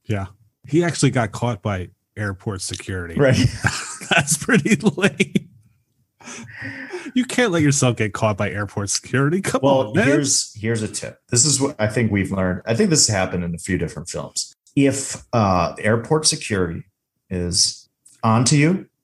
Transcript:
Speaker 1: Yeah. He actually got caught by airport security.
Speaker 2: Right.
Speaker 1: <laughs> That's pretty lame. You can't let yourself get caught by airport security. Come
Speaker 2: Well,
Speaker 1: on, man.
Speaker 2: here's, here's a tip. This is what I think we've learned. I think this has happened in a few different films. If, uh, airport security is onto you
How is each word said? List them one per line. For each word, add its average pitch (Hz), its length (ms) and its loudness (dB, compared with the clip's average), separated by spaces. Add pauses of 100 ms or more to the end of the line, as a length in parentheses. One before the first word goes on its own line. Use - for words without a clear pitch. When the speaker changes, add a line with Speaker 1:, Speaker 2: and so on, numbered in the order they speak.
Speaker 1:
Yeah. 98 220 -4 (400)
He 160 160 2
actually 147 280 2
got 113 220 0
caught 120 280 -4
by 92 280 -4 (280)
airport 101 440 -6
security. - 580 -8
Speaker 2:
Right. 131 180 4 (420)
Speaker 1:
<laughs> - 300 -12
That's 165 280 2
pretty 214 400 2
lame. - 720 -2 (1600)
You 247 120 2
can't 247 260 0
let 170 100 2
yourself 139 360 2
get 107 160 -2
caught 107 240 0
by 104 120 -2
airport 101 400 -6
security. 143 520 0
Come - 220 -2
Speaker 2:
Well, 135 260 4
Speaker 1:
on, 113 60 -6
man. 123 120 4
Speaker 2:
here's, 139 520 0
here's 110 220 -2
a 107 60 -2
tip. - 320 -12 (100)
This 127 160 4
is 135 160 2
what 139 180 -2
I 107 80 2
think 110 240 0
we've 98 200 0
learned. 92 340 -2
I 113 80 0
think 208 160 2
this 156 180 4
has 104 80 -2
happened 92 280 0
in 85 100 -6
a 82 60 -8
few - 180 -2
different 78 320 -8
films. - 440 -10 (220)
If, - 560 0
uh, 92 480 2
airport 117 460 0
security 92 580 -2 (460)
is 87 580 -2 (360)
onto 113 320 4
you 160 340 2 (140)